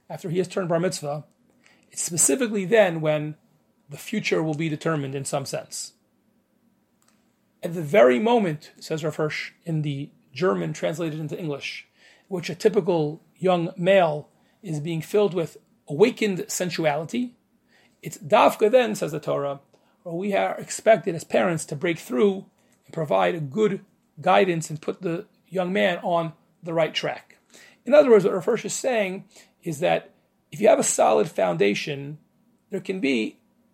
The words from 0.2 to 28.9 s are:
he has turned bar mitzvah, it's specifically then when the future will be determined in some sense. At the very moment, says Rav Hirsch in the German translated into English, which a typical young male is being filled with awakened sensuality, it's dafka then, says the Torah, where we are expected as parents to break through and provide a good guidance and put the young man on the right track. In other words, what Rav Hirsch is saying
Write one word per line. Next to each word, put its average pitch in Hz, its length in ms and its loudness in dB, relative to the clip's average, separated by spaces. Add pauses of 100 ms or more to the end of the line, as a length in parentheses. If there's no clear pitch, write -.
he 170 80 -4
has 180 100 0
turned 185 220 -4
bar 165 100 2
mitzvah, 151 460 -4 (640)
it's - 100 -10
specifically 214 640 0
then 180 360 4
when 151 340 -2 (540)
the 143 80 -16
future 196 440 -2
will 160 140 -2
be 160 140 -4
determined 147 440 -4
in 139 120 -8
some 139 200 -6
sense. - 480 -12 (1700)
At 170 100 -6
the 175 80 -6
very 240 380 4
moment, 214 600 0
says 160 240 -8
Rav 156 120 -4
Hirsch - 360 -4 (140)
in 160 160 -2
the 143 300 -6 (200)
German 170 420 -2
translated 165 460 -4
into 160 180 -8
English, - 500 -10 (400)
which 175 220 -6
a 165 60 -6
typical 170 680 0 (120)
young 175 400 0
male 175 540 4 (320)
is 160 180 -6
being 160 220 -4
filled 202 320 0
with 165 240 -6 (320)
awakened 202 580 2
sensuality, 170 840 -2 (720)
it's - 160 -12
dafka 220 500 4
then, 233 240 4
says 160 180 -6
the 156 80 -6
Torah, 143 400 -4 (440)
where 170 100 -12
we 196 220 -4
are 190 200 0
expected 190 600 0
as 160 80 -10
parents 185 420 0
to 156 100 -10
break 170 220 -2
through 208 480 0 (400)
and - 80 -20
provide 180 400 2
a 170 60 -4
good 196 440 -2 (380)
guidance 185 480 2
and 151 120 -10
put 196 200 -8
the 170 240 -6 (220)
young 180 260 -4
man 196 300 2
on 170 300 -2 (280)
the 170 120 -8
right 160 200 2
track. - 440 -8 (480)
In 240 80 -2
other 285 180 8
words, 202 120 8
what 196 100 2
Rav 180 120 -4
Hirsch 233 200 0
is 185 80 -8
saying 208 520 -2 (380)